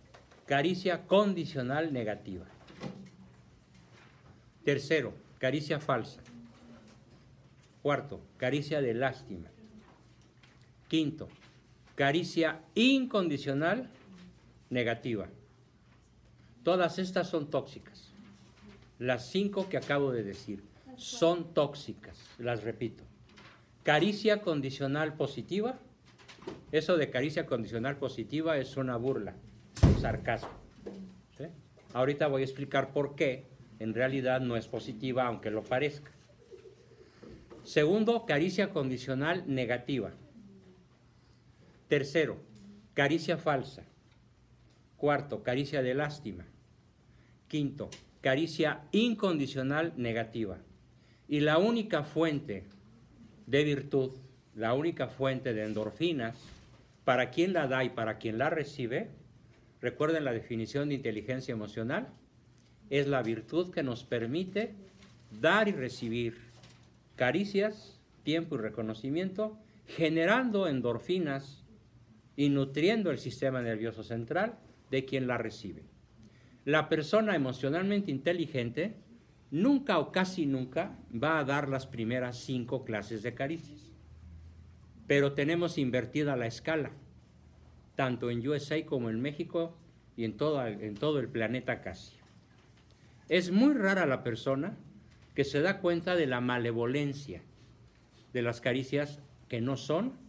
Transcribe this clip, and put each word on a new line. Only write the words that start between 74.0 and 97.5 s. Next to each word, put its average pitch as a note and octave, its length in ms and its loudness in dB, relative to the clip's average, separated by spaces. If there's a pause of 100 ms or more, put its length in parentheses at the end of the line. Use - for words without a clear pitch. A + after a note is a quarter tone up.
central A#2 560 -2 (320)
de C3+ 140 0
quien C3 220 -2
la B2 100 0
recibe. G#2+ 460 -8 (840)
La D3+ 240 2
persona F#3+ 480 2
emocionalmente E3 720 0
inteligente D3 840 -2 (560)
nunca G#3 480 4
o D3 120 0
casi F#3 360 0
nunca C#3 500 -2 (160)
va D3+ 260 2
a D3 60 2
dar C#3 240 0
las C3+ 180 -2
primeras A#2+ 520 -2
cinco B2 460 -4
clases A2 380 -4
de A#2+ 120 -4
caricias. D3 460 -6 (1300)
Pero C#3 280 4
tenemos E3+ 420 0
invertida C3 580 0
la A#2+ 120 -2
escala, C#3 440 -2 (1040)
tanto B2 360 0
en A#2+ 180 -2
U D3 60 2
S D3 200 -2
A D#3 120 -2
como A#2+ 240 0
en A2+ 100 -2
México E3 560 -4 (400)
y A2+ 80 -2
en G#2+ 140 -4
todo, C#3+ 280 2
en G#2 280 -6
todo D3 260 0
el A#2 80 -4
planeta A#2 540 -2
casi. - 340 -12 (1120)
Es F3 220 2
muy B3+ 240 6
rara G3 320 4
la C3 180 0
persona C3+ 540 -2 (560)
que C#3 100 2
se C#3+ 160 0
da F#3+ 200 2
cuenta F3 360 2
de D#3+ 100 4
la B2 140 0
malevolencia B2 1000 -2 (920)